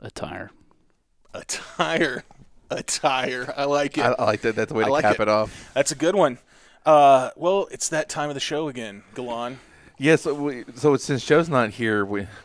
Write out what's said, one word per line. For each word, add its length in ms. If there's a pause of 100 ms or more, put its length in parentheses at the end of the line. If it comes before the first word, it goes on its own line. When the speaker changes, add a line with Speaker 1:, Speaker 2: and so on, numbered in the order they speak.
Speaker 1:
Attire. 500 (840)
Speaker 2:
Attire. 920 (460)
Attire. 840
I 80
like 340
it. 40
Speaker 3:
I, 160
I 60
like 180
that. 140
That's 160
the 60
way 60
Speaker 2:
I 20
Speaker 3:
to 60
Speaker 2:
like 100
Speaker 3:
cap 140
Speaker 2:
it. 60
Speaker 3:
it 60
off. 460
Speaker 2:
That's 180
a 20
good 220
one. 220 (480)
Uh, 500
well, 340
it's 200
that 180
time 220
of 40
the 60
show 280
again, 360 (100)
Galan. 460 (380)
Speaker 3:
Yeah, 180
so, 180
we, 300 (100)
so 220
since 280
Joe's 260
not 200
here, 340
we, 220 (180)